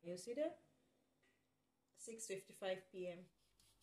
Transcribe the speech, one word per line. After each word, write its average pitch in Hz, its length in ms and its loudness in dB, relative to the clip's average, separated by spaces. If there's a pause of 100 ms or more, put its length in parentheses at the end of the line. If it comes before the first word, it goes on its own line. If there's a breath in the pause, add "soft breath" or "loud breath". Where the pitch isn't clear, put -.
You 175 140 -2
see 233 180 -4
there? 311 160 6 (1500)
Six 226 300 -6
fifty-five 190 500 2 (140)
P 180 160 0
M. 175 120 -4 (640)